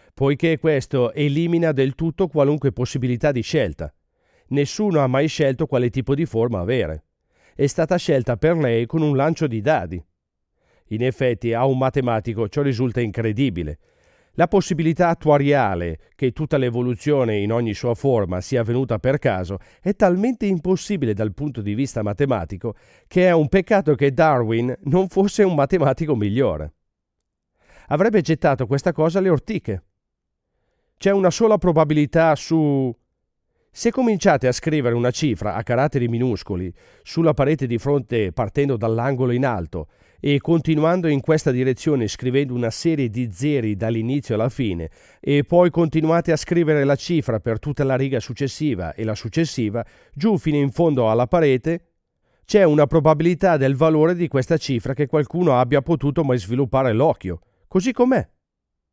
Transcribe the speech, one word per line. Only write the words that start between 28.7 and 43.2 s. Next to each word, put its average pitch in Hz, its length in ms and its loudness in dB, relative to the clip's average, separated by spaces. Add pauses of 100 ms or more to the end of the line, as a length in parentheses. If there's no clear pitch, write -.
cosa 160 260 0
alle 190 120 0
ortiche. 135 540 -4 (1120)
C'è 196 140 0
una 196 200 4
sola 214 280 2
probabilità 156 760 2
su 139 580 0 (800)
Se 233 200 -2
cominciate 202 560 2
a 123 40 2
scrivere 127 440 0
una 120 160 0
cifra 104 420 -2
a 107 80 -4
caratteri 123 460 0
minuscoli 104 640 -4 (300)
sulla 160 300 0
parete 139 340 0
di 117 100 -2
fronte 120 540 -2
partendo 131 440 -2
dall'angolo 120 540 -2
in 123 160 -2
alto 90 420 -6 (300)
e 143 220 0
continuando 165 640 0
in 143 140 0
questa 156 320 0
direzione 127 560 0
scrivendo 127 440 -2
una 120 180 -2
serie 143 380 -2
di 117 240 -4